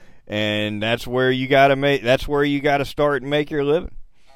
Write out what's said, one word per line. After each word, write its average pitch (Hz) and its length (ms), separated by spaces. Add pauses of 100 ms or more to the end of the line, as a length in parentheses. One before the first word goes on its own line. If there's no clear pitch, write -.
(280)
And 107 540
that's 117 260
where 127 240
you 131 160
gotta 139 280
make, 139 260
that's 120 260
where 147 160
you 143 160
gotta 143 240
start 143 380
and 135 80
make 147 220
your 147 120
living. 156 320 (400)